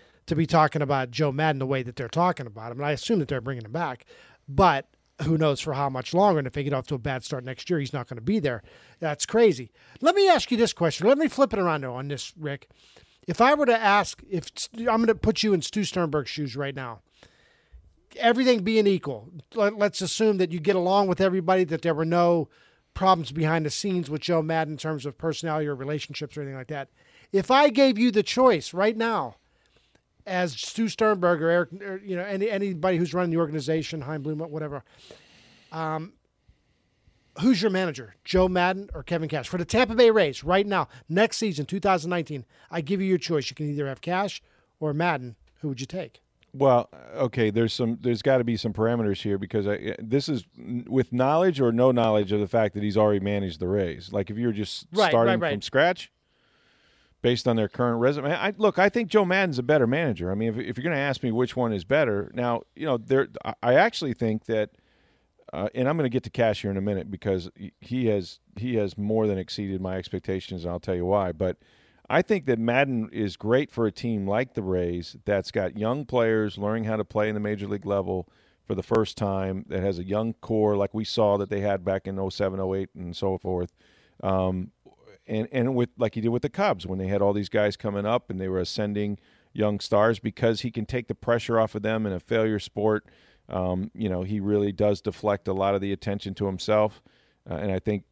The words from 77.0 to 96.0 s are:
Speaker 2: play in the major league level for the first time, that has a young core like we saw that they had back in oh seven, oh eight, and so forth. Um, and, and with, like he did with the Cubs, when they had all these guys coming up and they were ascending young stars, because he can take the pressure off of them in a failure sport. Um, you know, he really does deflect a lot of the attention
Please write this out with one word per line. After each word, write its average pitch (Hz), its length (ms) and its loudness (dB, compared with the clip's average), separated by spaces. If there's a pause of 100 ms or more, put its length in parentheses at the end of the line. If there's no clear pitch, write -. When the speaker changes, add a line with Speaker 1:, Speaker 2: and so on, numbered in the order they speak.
Speaker 2:
play 107 240 -2
in 107 60 -2
the 104 60 -4
major 104 260 -4
league 101 180 -6
level 95 440 -2 (360)
for 104 120 -6
the 92 80 -4
first 113 340 0
time, 95 520 -2
that 92 120 -2
has 95 160 -2
a 90 60 -8
young 110 300 -4
core 107 420 2
like 98 180 0
we 110 100 -4
saw 104 320 4
that 101 140 -4
they 98 120 -2
had 98 220 0
back 95 220 -2
in 95 120 -6
oh 95 120 -2
seven, 95 300 -2
oh 95 160 -2
eight, 95 180 -4
and 87 220 -10
so 95 220 -2
forth. 90 360 -4 (480)
Um, 92 480 0 (580)
and, 110 240 -4
and 131 220 0
with, 120 240 0
like 113 160 0
he 117 60 -4
did 113 100 0
with 120 120 0
the 147 60 -4
Cubs, 147 380 -2
when 95 120 -4
they 92 100 -4
had 101 140 0
all 101 100 4
these 101 160 -2
guys 104 280 2
coming 101 300 -4
up 120 240 -2
and 92 100 -8
they 95 80 -4
were 92 120 0
ascending 104 580 -4 (340)
young 104 280 0
stars, 107 380 2
because 113 420 -2
he 120 100 -6
can 107 160 -6
take 120 220 -6
the 110 60 -6
pressure 117 440 0
off 110 160 2
of 107 80 -6
them 110 240 0
in 98 60 -2
a 87 80 -4
failure 110 380 0
sport. 107 480 0 (420)
Um, 92 460 -2
you 107 140 -4
know, 90 140 -2
he 101 180 -4
really 101 320 2
does 104 280 2
deflect 101 480 -2
a 95 40 -2
lot 98 220 2
of 98 60 0
the 98 120 -4
attention 98 420 -6